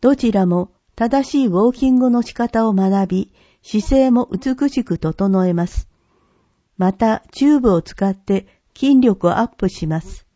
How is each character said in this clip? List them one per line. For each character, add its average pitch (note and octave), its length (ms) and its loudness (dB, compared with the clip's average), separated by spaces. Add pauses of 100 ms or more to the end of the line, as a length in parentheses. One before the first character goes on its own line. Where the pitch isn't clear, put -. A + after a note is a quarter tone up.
ど C4+ 140 4
ち A#3+ 160 -2
ら G3 140 2
も F3+ 280 -2 (220)
正 C4 340 -2
し C#4 140 0
い - 40 0
ウ G3 40 -2
ォ G#3+ 200 2
ー - 20 -4
キ C4 160 -2
ン B3+ 60 2
グ B3+ 140 2
の A#3+ 120 0
仕 - 120 -8
方 A3+ 340 -2
を A3 60 0
学 F#3+ 360 0
び、 F#3 240 -4 (300)
姿 - 240 -4
勢 C4 240 4
も A#3+ 200 0
美 C4 380 -2
し B3+ 140 -4
く E3+ 140 -4
整 F#3+ 480 0
え F3+ 80 0
ま E3+ 140 -2
す。 - 200 -6 (920)
ま F#3 160 0
た、 A3 380 -2
チ - 140 -2
ュ D4 120 4
ー - 20 2
ブ B3 120 2
を E3 100 2
使 - 280 -4
っ G3 40 -4
て F#3+ 340 -4 (280)
筋 C4+ 240 2
力 G#3+ 280 2
を E3+ 120 0
ア A3 40 2
ッ A#3+ 120 -8
プ F#3+ 140 -4
し - 180 -8
ま D#3+ 140 -4
す。 - 240 -16 (100)